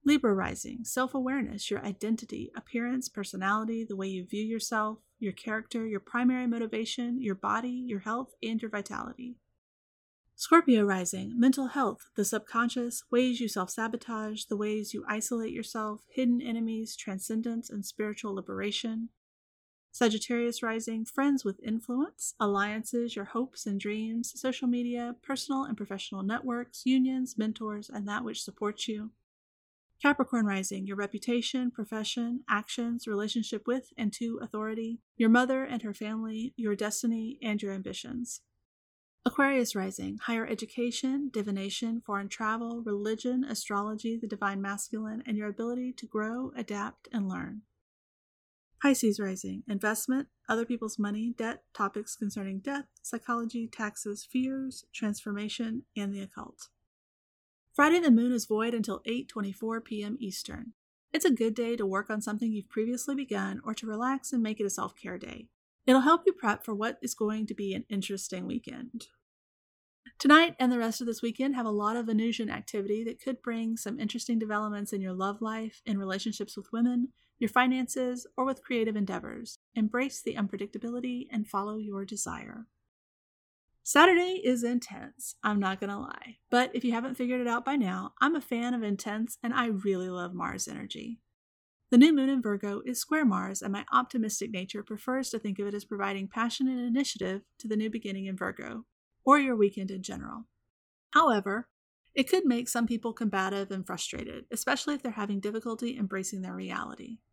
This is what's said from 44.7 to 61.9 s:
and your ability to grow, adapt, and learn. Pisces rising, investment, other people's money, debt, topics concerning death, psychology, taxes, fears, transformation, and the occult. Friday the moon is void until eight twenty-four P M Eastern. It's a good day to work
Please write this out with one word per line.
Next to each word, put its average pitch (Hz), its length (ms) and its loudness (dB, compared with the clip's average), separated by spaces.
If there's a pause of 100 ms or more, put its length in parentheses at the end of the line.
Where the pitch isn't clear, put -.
and 214 100 0
your 214 100 -2
ability 240 460 -4
to 233 140 -12
grow, 226 500 -4
adapt, 208 560 -6
and 202 160 0
learn. 185 320 -6 (1200)
Pisces 233 380 4
rising, 190 480 -6
investment, 220 600 0 (200)
other 233 160 2
people's 226 320 -4
money, 214 400 -2
debt, 226 240 -4 (100)
topics 208 440 -4
concerning 196 460 -4
death, 277 240 -4 (180)
psychology, 233 680 -4
taxes, 208 560 -6
fears, 262 640 -2
transformation, 214 920 -4 (120)
and 202 160 -4
the 196 100 -6
occult. - 480 -14 (1040)
Friday 311 260 8
the 339 100 4
moon 240 220 8
is 233 160 0
void 220 260 2
until 214 320 -2
eight 240 240 -4
twenty-four 220 520 -4
P 214 220 -6
M 208 160 -6
Eastern. - 540 -10 (400)
It's 320 120 0
a 330 60 8
good 226 220 4
day 233 220 0
to 214 100 -2
work 196 240 -2